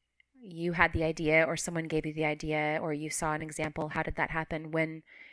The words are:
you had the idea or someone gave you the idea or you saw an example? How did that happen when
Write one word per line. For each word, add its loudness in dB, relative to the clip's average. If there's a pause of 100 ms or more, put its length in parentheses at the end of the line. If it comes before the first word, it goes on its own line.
(420)
you -2
had 4
the 2
idea 4
or -2
someone -2
gave 0
you -4
the -2
idea 0
or -2
you -4
saw 0
an -2
example? -4
How -2
did -4
that 0
happen -4
when 0 (300)